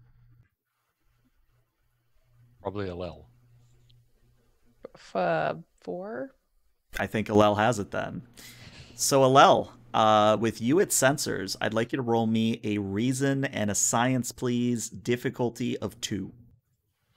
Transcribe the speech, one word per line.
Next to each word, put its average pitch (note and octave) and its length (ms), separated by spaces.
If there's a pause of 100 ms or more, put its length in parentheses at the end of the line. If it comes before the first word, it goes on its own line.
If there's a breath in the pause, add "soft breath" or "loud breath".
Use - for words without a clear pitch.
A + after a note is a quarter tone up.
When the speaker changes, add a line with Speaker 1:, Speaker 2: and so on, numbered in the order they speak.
(2750)
Speaker 1:
Probably G2 260
Alel. F2 360 (1700)
Speaker 2:
F-, - 220
uh, E3+ 380 (280)
four? G#3+ 480 (680)
Speaker 3:
I G2+ 80
think G#2+ 220
Alel G#2 300
has A2 200
it F#2+ 120
then. - 320 (720 loud breath)
So C3+ 260
Alel, C3+ 480 (240)
uh, G#2+ 440
with G#2+ 220
you C3+ 200
at G3+ 100
sensors, A2 680
I'd A2 120
like A2+ 200
you - 40
to C3+ 60
roll A2+ 240
me A2+ 380
a G#2 140
reason C3 680
and G#2+ 260
a G2 40
science, B2 580
please, A#2+ 560
difficulty A#2+ 880
of - 220
two. F#2+ 320 (840)